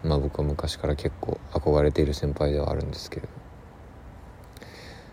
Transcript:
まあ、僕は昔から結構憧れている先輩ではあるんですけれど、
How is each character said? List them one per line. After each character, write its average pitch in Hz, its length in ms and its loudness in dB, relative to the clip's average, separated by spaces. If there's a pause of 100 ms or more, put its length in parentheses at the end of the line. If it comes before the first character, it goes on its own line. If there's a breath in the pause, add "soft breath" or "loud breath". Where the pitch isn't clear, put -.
ま 78 120 4
あ、 71 40 6
僕 69 180 0
は 73 80 2
昔 73 320 0
か - 80 -4
ら 76 100 4
結 - 240 -2
構 - 200 -2 (140)
憧 76 280 6
れ 73 100 8
て 78 120 6
い - 20 8
る 71 80 2
先 73 200 0
輩 73 180 2
で 73 80 2
は 73 100 2
あ 76 60 0
る 76 80 0
ん 71 80 -2
で - 20 -4
す - 160 -10
け - 60 -8
れ - 80 -6
ど、 - 60 -10 (1800 loud breath)